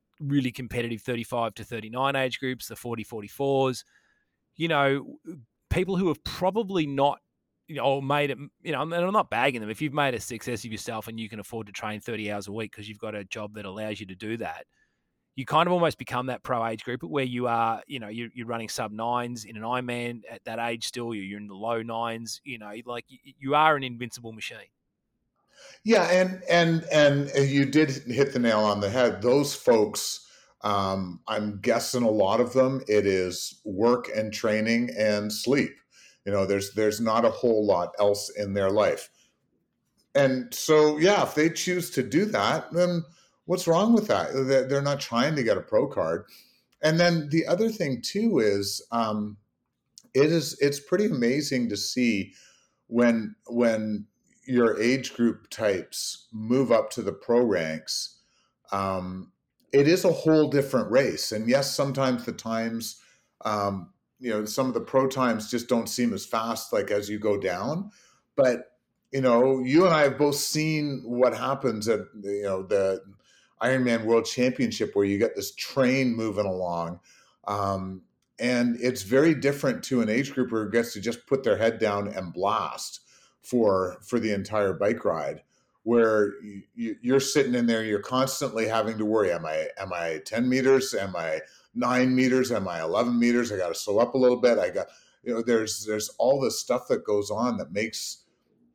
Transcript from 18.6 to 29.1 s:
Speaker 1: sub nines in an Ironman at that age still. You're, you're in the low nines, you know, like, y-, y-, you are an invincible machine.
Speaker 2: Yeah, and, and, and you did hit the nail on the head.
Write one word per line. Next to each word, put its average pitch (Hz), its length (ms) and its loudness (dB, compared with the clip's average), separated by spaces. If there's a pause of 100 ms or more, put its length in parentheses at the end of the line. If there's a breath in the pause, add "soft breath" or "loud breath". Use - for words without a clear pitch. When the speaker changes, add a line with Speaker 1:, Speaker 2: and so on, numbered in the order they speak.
Speaker 1:
sub 110 220 -6
nines 120 540 -4
in 107 120 -16
an 107 60 -12
Ironman 120 680 -4
at 117 160 -18
that 113 140 -8
age 117 260 -4
still. 117 280 -8
You're, 98 120 -8
you're 101 140 -10
in 104 80 -14
the 98 80 -16
low 113 260 -4
nines, 113 640 -8
you 127 140 -14
know, 104 140 -16 (140)
like, 120 260 -10
y-, 131 140 -20
y-, 139 120 -20
you 135 160 -2
are 156 220 6
an 135 80 -4
invincible 120 480 -10
machine. 110 380 -14 (1160 loud breath)
Speaker 2:
Yeah, 208 200 6
and, 185 460 2
and, 165 420 4
and 143 580 4
you 139 160 4
did 147 240 4
hit 131 420 -2
the 131 80 -2
nail 113 200 4
on 104 200 4
the 101 100 0
head. 113 320 2